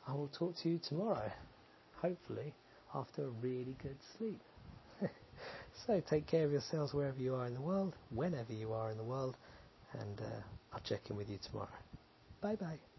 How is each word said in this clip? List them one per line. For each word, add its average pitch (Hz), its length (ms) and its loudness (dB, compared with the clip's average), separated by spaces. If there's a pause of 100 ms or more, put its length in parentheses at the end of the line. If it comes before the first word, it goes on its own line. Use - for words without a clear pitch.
I 135 60 -2
will 143 160 0
talk 170 340 0
to 165 60 4
you 170 100 6 (100)
tomorrow, 147 420 2 (680)
hopefully 147 540 0 (400)
after 143 300 -2
a 135 40 -2
really 127 540 -2
good 139 160 -6 (180)
sleep. 220 240 -2 (600)
<laughs> 202 100 2 (760)
So 196 220 8
take 156 180 6
care 160 180 8
of 147 80 6
yourselves 143 420 2
wherever 135 260 2
you 131 140 4
are 123 120 2
in 123 80 -2
the 127 60 -2
world, 190 340 2 (160)
whenever 123 420 0
you 110 200 -2
are 110 180 2
in 110 60 -2
the 110 80 -4
world, 131 320 0 (560)
and, 104 280 -6
uh, 107 200 -4 (320)
I'll - 80 -6
check - 300 0
in 104 60 0
with 101 120 -2
you 101 100 -4
tomorrow. 101 300 -4 (720)
Bye 208 160 0
bye. 160 220 -4 (200)